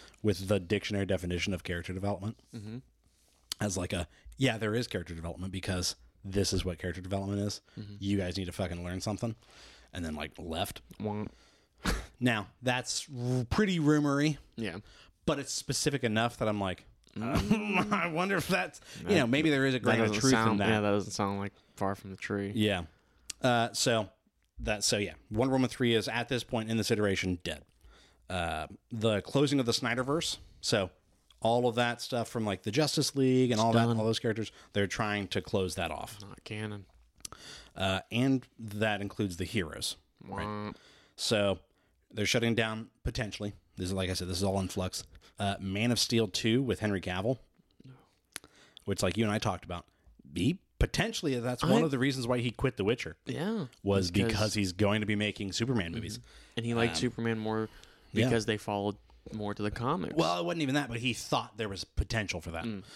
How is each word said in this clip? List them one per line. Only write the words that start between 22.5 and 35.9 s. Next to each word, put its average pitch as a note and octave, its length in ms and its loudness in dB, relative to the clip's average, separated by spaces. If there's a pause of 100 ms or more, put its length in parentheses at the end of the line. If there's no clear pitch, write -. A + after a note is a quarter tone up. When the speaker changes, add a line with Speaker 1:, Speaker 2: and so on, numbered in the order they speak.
Speaker 1:
Yeah. G2+ 280 2 (580)
Uh, A#2+ 320 4
so A2+ 340 2 (520)
that, G#2+ 240 -2
so A2+ 160 2
yeah, F#2 140 -2 (180)
Wonder B2+ 220 2
Woman C3 140 4
three A#2 280 2
is G#2+ 120 2
at A#2 220 -2
this B2 140 -2
point A2 260 -4
in A2+ 80 0
this A2 140 2
iteration G2 520 2
dead. - 200 -8 (680)
Uh, E2 380 -2 (240)
the G#2+ 320 2
closing C#3 360 2
of B2 60 2
the A#2 60 2
Snyderverse, B2+ 680 0 (240)
so G2 300 2 (500)
all A#2+ 260 4
of A2+ 60 2
that A#2+ 300 0
stuff A#2 260 -2
from, A2+ 160 -2
like, G2 160 0
the A2 80 -6
Justice C#3+ 460 0
League B2+ 340 6
and A2+ 100 2
Speaker 2:
It's A2 40 6
Speaker 1:
all A#2 100 4
that, A#2 140 6
Speaker 2:
done. A#2 100 2
Speaker 1:
all A2 80 0
those A2+ 140 2
characters, A2 320 -2 (220)
they're G2+ 120 2
trying G#2 440 -2
to F#2 120 -2
close F#2+ 320 0
that E2+ 160 -2
off. - 320 -10